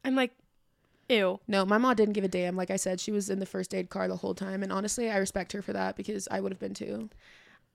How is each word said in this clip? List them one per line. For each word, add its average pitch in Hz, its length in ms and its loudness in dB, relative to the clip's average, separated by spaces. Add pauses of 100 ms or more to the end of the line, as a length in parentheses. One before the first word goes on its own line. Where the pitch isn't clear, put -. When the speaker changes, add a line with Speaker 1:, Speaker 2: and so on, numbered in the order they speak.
Speaker 1:
I'm 262 100 2
like, 254 180 2 (760)
"Ew." 202 380 4
Speaker 2:
No, 196 180 4
my 208 140 6
mom 254 160 6
didn't 214 180 4
give 202 100 2
a 190 40 2
damn. 180 280 0
Like 185 140 -2
I 190 60 0
said, 185 240 -2
she - 120 -4
was 202 200 0
in 190 80 0
the 190 80 -4
first 190 260 -6
aid 185 160 -4
car 185 180 -2
the 185 100 -4
whole 190 180 -4
time. 190 260 -4
And 190 100 -4
honestly, 208 380 -2
I 208 80 0
respect 190 360 -2
her 202 100 -6
for - 100 -6
that 190 220 -2
because 196 340 -6
I 190 120 -2
would 196 100 -2
have 190 80 -10
been 196 160 -6
too. 214 340 -8 (640)